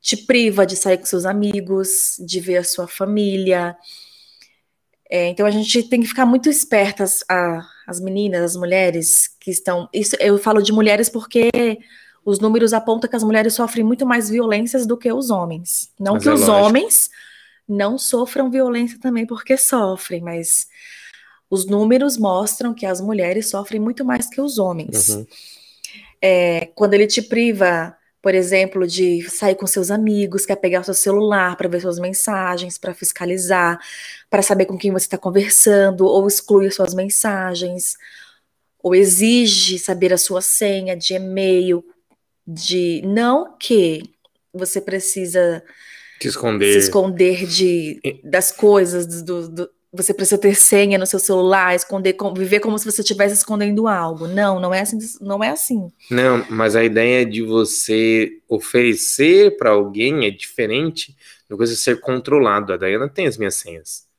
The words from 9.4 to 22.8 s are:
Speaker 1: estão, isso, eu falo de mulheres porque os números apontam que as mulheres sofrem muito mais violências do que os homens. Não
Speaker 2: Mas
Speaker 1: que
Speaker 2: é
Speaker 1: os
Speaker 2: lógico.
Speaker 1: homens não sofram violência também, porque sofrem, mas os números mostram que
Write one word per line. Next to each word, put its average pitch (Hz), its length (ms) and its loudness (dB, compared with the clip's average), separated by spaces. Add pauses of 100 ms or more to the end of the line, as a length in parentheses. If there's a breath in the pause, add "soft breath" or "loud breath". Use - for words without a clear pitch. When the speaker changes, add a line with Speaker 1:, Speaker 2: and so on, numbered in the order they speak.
Speaker 1:
estão, 180 440 -4
isso, 208 260 -2
eu 202 180 4
falo 214 240 2
de 202 100 2
mulheres 214 380 2
porque 233 400 0 (760 soft breath)
os 202 160 0
números 220 340 2
apontam 226 360 -2
que - 60 -6
as 220 80 -2
mulheres 220 320 2
sofrem 233 280 -2
muito 247 220 0
mais 240 240 0
violências 226 560 0
do 226 100 0
que 240 160 -4
os 247 200 -4
homens. 170 680 -4
Não 196 140 0
Speaker 2:
Mas 220 100 -2
Speaker 1:
que 294 60 4
Speaker 2:
é 302 40 4
Speaker 1:
os 294 80 2
Speaker 2:
lógico. 208 260 6
Speaker 1:
homens 269 420 2 (580 loud breath)
não 208 300 -2
sofram 254 540 -2
violência 240 480 -2
também, 233 260 -2
porque 233 320 -2
sofrem, 190 640 -2
mas 170 460 -4 (840 loud breath)
os 190 160 -2
números 233 520 2
mostram 214 560 -2
que 220 120 -10